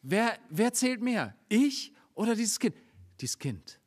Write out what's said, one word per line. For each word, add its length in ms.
Wer, 360
wer 240
zählt 280
mehr? 340
Ich 440
oder 220
dieses 240
Kind? 160
Dieses 200
Kind. 480